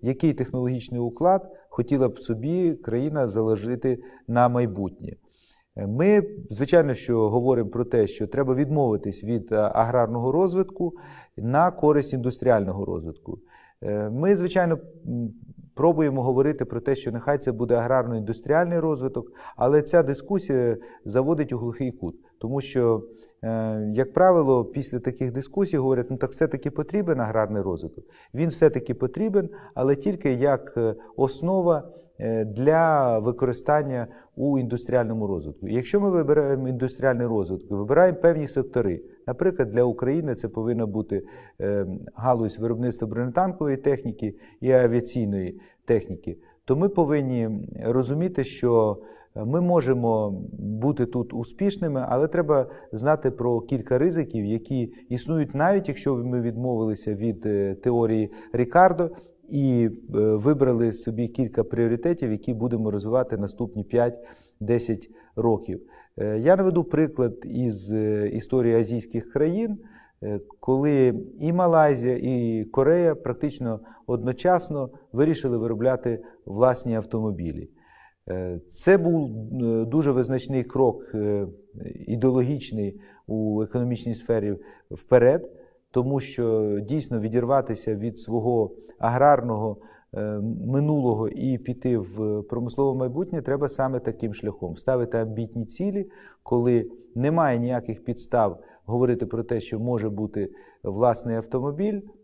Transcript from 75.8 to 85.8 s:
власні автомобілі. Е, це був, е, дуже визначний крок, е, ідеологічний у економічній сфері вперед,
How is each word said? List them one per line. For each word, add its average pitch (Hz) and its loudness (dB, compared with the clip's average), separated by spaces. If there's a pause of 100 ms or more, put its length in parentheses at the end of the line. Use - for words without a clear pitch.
власні 120 2
автомобілі. 101 -4 (600)
Е, 90 -6
це 190 4
був, 165 2 (320)
е, 113 2
дуже 143 2
визначний 127 0
крок, 123 0
е, 104 -2 (480)
ідеологічний 123 -2 (260)
у 107 -2
економічній 120 -4
сфері 104 -2 (340)
вперед, 127 4 (400)